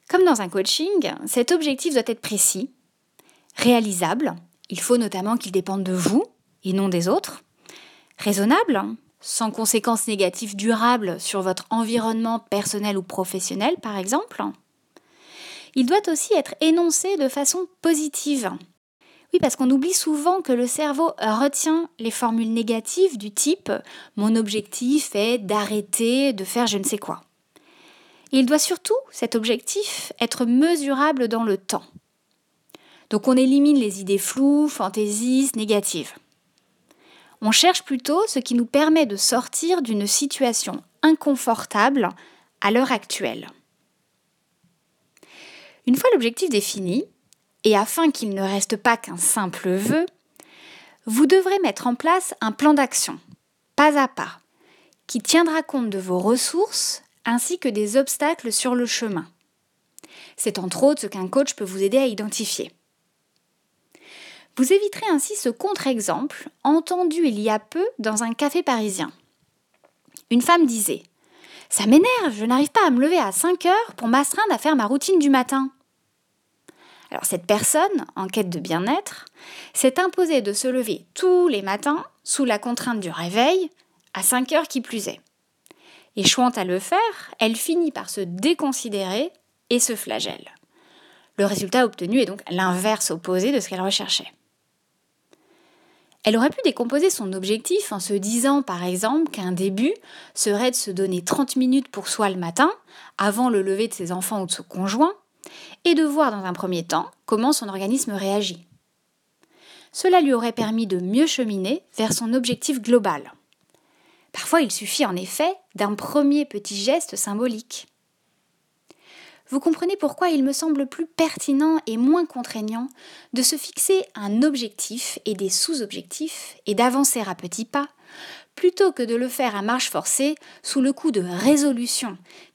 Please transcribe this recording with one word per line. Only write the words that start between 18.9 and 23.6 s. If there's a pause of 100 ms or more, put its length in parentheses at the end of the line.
Oui,
parce
qu'on
oublie
souvent
que
le
cerveau
retient (120)
les
formules
négatives
du
type « (460)